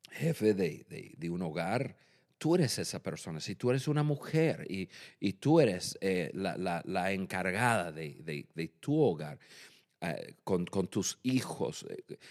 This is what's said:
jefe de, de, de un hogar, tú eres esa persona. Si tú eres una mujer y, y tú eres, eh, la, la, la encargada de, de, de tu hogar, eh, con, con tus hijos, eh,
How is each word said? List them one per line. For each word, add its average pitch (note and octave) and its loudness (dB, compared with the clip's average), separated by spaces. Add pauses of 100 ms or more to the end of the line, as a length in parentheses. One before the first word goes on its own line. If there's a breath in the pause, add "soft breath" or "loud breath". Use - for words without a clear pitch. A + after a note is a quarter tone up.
(100)
jefe G#2+ 2
de, E2+ -2
de, - -12
de E2+ -6
un F2 -2
hogar, F2+ -2 (400)
tú E3 2
eres D#3+ 2
esa F2 -6
persona. D#2 -6
Si F#2+ -6
tú B2 0
eres C3 0
una D3 2
mujer D3+ 0
y, - -4 (320 loud breath)
y G2 0
tú D#3+ 6
eres, G2+ 2
eh, F#2 2
la, F#2+ -2
la, F2 -2
la F#2 0
encargada F#2+ 0
de, D2+ -8
de, D2+ -6
de E2 -4 (120)
tu D3 2
hogar, D#2 2 (600 soft breath)
eh, C2 -4
con, F2 0
con F#2+ 0
tus - -2
hijos, - -2
eh, - -12 (140 loud breath)